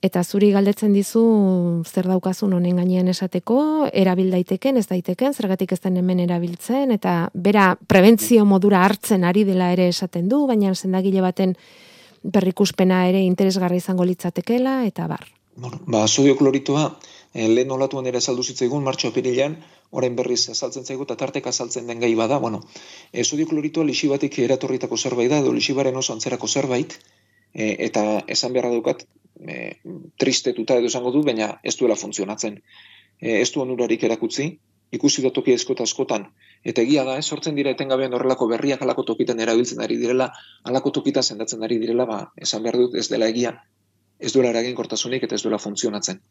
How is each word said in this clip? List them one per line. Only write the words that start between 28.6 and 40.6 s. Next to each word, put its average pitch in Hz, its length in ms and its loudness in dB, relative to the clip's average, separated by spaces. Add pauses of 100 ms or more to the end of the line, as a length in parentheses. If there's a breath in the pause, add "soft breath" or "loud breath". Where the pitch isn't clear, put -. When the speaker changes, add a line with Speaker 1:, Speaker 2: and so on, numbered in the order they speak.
Speaker 2:
daukat, 120 360 -2 (420)
eh, 64 320 -14 (380)
tristetuta 127 580 0
edo 120 120 2
esango 123 240 -4
du, 147 120 2
baina 110 400 -2
ez 117 140 -4
duela 117 180 2
funtzionatzen. 113 640 -8 (580 soft breath)
Eh, 113 220 0
ez 123 100 0
du 147 100 -4
onurarik 120 420 -2
erakutsi, 117 560 -4 (320)
ikusi 143 300 0
da 127 80 2
toki 131 240 0
asko - 200 -2
eta 123 100 -4
askotan, 113 440 -4 (360 soft breath)
eta - 180 -2
egia 135 220 2
da, 131 140 -4
eh, 151 40 -6
sortzen 156 340 -6
dira 139 160 -2
etengabean 131 420 -2
horrelako 127 340 0
berriak 127 340 -2
halako 131 220 -2
tokitan 117 360 -2
erabiltzen 117 420 0
ari 113 160 -4
direla, 123 360 0 (300 loud breath)